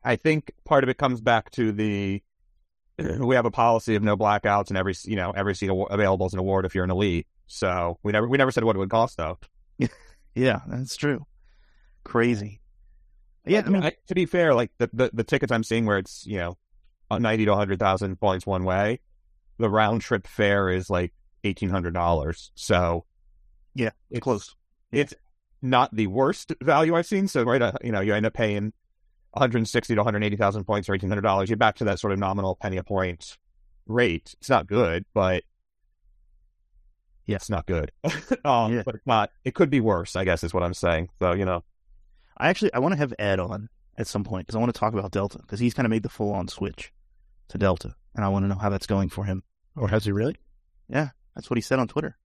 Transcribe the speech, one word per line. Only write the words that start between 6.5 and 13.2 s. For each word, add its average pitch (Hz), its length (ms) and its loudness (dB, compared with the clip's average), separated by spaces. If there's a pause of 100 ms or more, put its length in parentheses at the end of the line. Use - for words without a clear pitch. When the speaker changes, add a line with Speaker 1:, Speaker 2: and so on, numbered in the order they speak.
Speaker 1:
if 90 100 -4
you're 92 100 0
an 92 60 -2
elite. 92 360 0 (220)
So 90 540 -2
we 104 100 -2
never, 107 140 2
we 135 120 2
never 131 120 4
said 120 140 0
what 110 120 2
it - 20 -2
would 98 100 -2
cost, 113 300 0
though. 82 200 -6 (400)
Speaker 2:
<laughs> 123 100 0 (460)
Yeah, 123 320 2
that's 127 300 -8
true. 147 300 -4 (800)
Crazy. 110 580 0 (840)